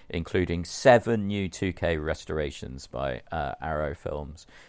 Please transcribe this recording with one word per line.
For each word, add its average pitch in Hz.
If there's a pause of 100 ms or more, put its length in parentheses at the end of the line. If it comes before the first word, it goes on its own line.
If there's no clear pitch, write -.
including 87
seven 117
new 101
two 92
K 85
restorations 76
by, 65 (100)
uh, 76
Arrow 76
Films. 73 (220)